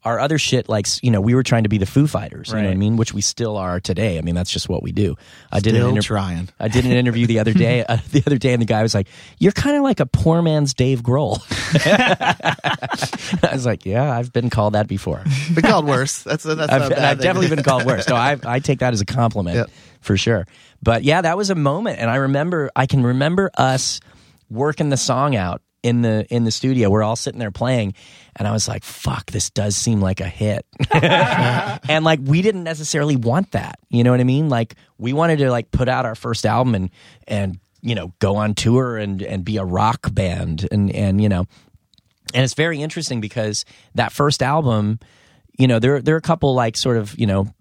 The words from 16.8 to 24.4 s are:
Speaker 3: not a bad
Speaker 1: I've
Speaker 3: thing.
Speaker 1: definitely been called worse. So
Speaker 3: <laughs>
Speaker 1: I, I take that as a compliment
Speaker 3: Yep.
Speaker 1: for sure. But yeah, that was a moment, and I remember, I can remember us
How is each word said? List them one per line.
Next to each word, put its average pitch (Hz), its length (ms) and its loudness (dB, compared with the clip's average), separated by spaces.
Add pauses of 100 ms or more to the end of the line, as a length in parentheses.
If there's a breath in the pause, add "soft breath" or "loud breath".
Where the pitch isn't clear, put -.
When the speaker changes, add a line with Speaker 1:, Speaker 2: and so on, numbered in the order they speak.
Speaker 3:
not 135 100 0
a - 20 2
bad - 100 0
Speaker 1:
I've 139 140 2
Speaker 3:
thing. 131 60 -4
Speaker 1:
definitely 180 320 2
been 139 80 -2
called 131 220 2
worse. 120 200 0
So 127 100 0
Speaker 3:
<laughs> - 0 -
Speaker 1:
I, 135 280 0
I 120 160 -2
take 139 200 -2
that 127 120 0
as 107 80 0
a 101 60 -2
compliment 107 500 -2
Speaker 3:
Yep. 117 140 -2 (300 loud breath)
Speaker 1:
for 101 160 0
sure. 92 300 0 (360 soft breath)
But 117 220 2
yeah, 156 180 4
that 165 140 0
was 202 140 -2
a 190 40 0
moment, 160 460 -2
and 113 100 0
I 123 60 0
remember, 139 580 -2
I 135 120 0
can 131 180 2
remember 151 520 0
us 131 440 0 (500 soft breath)